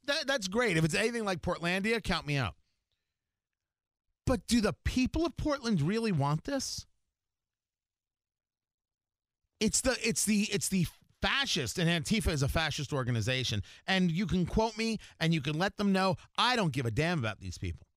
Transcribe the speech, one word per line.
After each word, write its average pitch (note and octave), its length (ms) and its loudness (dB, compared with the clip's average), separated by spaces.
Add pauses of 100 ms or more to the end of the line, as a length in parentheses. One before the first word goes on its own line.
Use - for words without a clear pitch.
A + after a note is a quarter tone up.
That, C#4+ 200 -2
that's B3 220 0
great. G#3 280 2
If D#3+ 80 4
it's D#3+ 120 0
anything A3+ 280 0
like F#3+ 160 -2
Portlandia, F#3+ 600 -2
count D#3 240 -4
me D3 100 0
out. A#2 200 -2 (1700)
But B3 220 -2
do A#3 120 4
the G3 140 2 (100)
people B3+ 400 0
of D#4 120 -4
Portland A#3 460 0
really G#3+ 280 0
want D3 340 0
this? - 400 -4 (2750)
It's - 220 2
the, B3 200 2
it's A3+ 220 0
the, G#3 260 2
it's G3 180 -2
the F#3 200 2 (340)
fascist, G3 560 -2
and E3 100 2
Antifa E3+ 440 0
is C#3 100 0
a C#3 60 2
fascist D3+ 440 -2
organization. A#2+ 680 -2 (240)
And F#3 240 2
you F3 160 -2
can E3+ 200 0
quote A3 300 0
me, A3+ 220 -2 (220)
and E3 120 2
you D#3+ 80 2
can D3 160 -4
let G3 200 0
them G3+ 160 2
know, F#3+ 240 2 (200)
I A#3+ 200 2
don't F3 160 2
give B2+ 140 -2
a A2+ 40 0
damn D#3 300 0
about G#2+ 180 -4
these F#2 180 -10
people. E2 300 -6 (100)